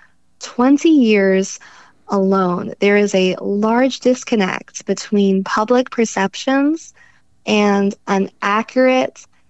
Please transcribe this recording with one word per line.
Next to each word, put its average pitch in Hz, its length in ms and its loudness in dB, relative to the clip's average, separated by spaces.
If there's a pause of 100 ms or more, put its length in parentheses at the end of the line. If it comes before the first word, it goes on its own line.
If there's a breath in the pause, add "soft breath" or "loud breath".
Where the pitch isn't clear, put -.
(400 soft breath)
twenty 277 500 2
years 202 680 2 (520 loud breath)
alone. 190 680 0
There 202 180 2
is 202 180 0
a 185 240 0
large 220 640 -2
disconnect - 840 -2
between 196 600 0
public 247 460 0
perceptions 269 1040 -4 (520 soft breath)
and 202 500 0 (120)
an 196 220 -2 (120)
accurate, 254 840 -2 (240)